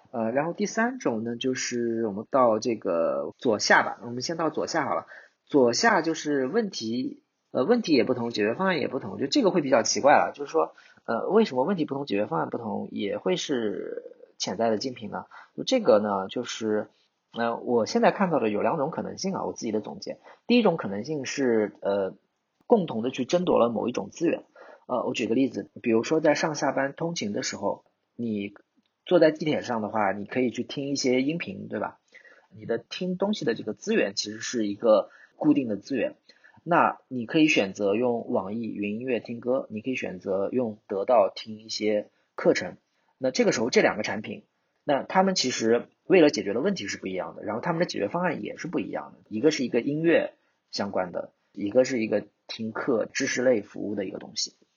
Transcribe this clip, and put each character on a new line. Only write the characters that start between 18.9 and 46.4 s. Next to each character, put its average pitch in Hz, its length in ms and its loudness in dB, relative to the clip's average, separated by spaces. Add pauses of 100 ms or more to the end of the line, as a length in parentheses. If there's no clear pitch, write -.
可 - 120 -6
能 - 160 -8
性 190 160 -4
啊， - 100 -6
我 - 80 -4
自 - 140 -8
己 156 60 -4
的 214 80 0
总 - 200 -12
结。 - 180 -10 (280)
第 240 100 4
一 240 60 6
种 180 140 4
可 135 120 -6
能 101 160 -6
性 143 200 -6
是， 113 580 2
呃， 98 320 0 (520)
共 208 200 4
同 113 160 -4
的 127 80 -2
去 127 140 -4
争 175 200 2
夺 113 140 4
了 117 100 6
某 107 200 -2
一 117 40 -4
种 101 180 -4
资 170 180 -2
源。 - 160 -2 (420)
呃， 123 180 -2
我 131 80 -4
举 123 140 -2
个 110 80 0
例 131 140 2
子， 104 200 -8 (140)
比 123 80 0
如 113 120 4
说 160 180 0
在 156 140 4
上 156 200 -2
下 143 160 -2
班 139 240 -2
通 170 200 -6
勤 110 180 -6
的 123 100 -4
时 - 140 -6
候， 101 280 -4 (300)
你 104 400 -6 (500)
坐 180 140 4
在 160 140 8
地 156 120 -8
铁 139 180 0
上 110 200 -4
的 104 60 -4
话， 101 240 0
你 98 140 -6
可 - 140 -4
以 127 100 2
去 120 120 -6
听 139 260 -8
一 143 60 -2
些 127 280 2
音 151 160 -2
频， 101 280 -10
对 107 140 -6
吧？ - 180 -6 (560)
你 107 120 -18
的 117 120 -2
听 - 380 -6
东 202 180 0
西 180 100 -8
的 220 120 0
这 - 80 -12
个 214 80 -6
资 214 220 -4
源 104 200 2
其 - 160 -6
实 107 80 -10
是 113 300 -2
一 101 80 -4
个 107 340 6 (240)
固 151 200 4
定 135 120 0
的 107 100 -4
资 131 200 -6
源。 - 180 -2 (480)
那 151 360 2 (100)
你 123 180 -6
可 160 140 2
以 156 80 6
选 104 240 2
择 101 240 0
用 120 340 0
网 104 240 -2
易 113 120 -6
云 104 340 -6
音 - 0 -
乐 127 180 -2
听 117 220 -10
歌， 127 300 -2
你 107 100 -6
可 131 100 -6
以 127 60 -2
选 92 240 -8
择 95 320 -2
用 117 340 -2
得 98 180 -2
到 107 300 6
听 110 240 -12
一 110 100 -20
些 107 420 -2 (260)
课 160 180 4
程。 90 220 -6 (400)
那 131 160 -2
这 247 120 2
个 196 60 4
时 131 100 0
候 113 100 0
这 214 120 4
两 127 140 4
个 107 60 -6
产 107 180 -6
品， 107 240 -12 (400)
那 139 180 0
他 190 200 2
们 190 120 2
其 127 160 0
实 117 380 2 (160)
为 190 160 6
了 151 100 10
解 104 140 -4